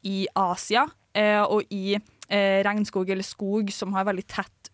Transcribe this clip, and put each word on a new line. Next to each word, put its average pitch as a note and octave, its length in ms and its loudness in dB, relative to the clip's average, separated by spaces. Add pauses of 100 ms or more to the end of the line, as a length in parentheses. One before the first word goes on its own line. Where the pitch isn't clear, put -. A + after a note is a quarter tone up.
i G3 320 -2
Asia, G3 520 0 (280)
eh, G#3 300 4
og G#3 260 0
i, G3 280 -2 (320)
eh, G3 340 4
regnskog G3+ 460 0
eller F#3+ 120 -2
skog G3+ 480 -2
som G3+ 220 -4
har G3 140 0
veldig F#3+ 200 -2
tett - 480 -10